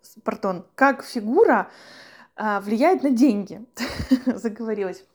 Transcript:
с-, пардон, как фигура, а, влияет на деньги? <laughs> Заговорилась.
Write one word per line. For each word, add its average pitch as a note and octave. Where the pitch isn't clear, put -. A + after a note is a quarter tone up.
с-, -
пардон, F#3+
как C4+
фигура, A#3+
а, G#3
влияет A#3
на C#4+
деньги? A3
<laughs> -
Заговорилась. G#3